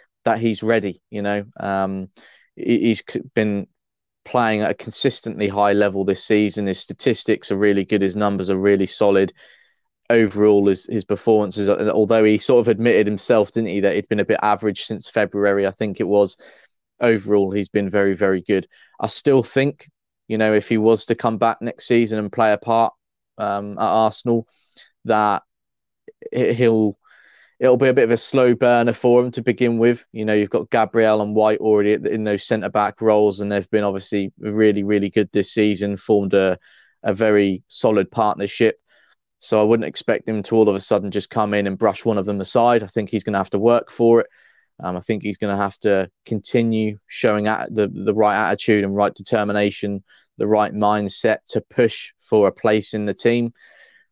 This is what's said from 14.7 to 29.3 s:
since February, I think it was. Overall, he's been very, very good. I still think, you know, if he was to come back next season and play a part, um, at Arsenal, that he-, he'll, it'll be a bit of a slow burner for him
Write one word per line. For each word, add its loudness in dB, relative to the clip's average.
since -10
February, 0
I 0
think -8
it -2
was. 2
Overall, 2
he's -4
been -2
very, 0
very 0
good. -2
I -4
still 2
think, -4
you -6
know, 2
if 2
he 2
was 2
to 0
come -2
back -2
next -8
season 0
and -6
play 2
a 0
part, 0
um, -6
at -2
Arsenal, 0
that 0
he-, 0
he'll, 2
it'll 4
be 2
a 2
bit 4
of 0
a 2
slow 2
burner 2
for 4
him -2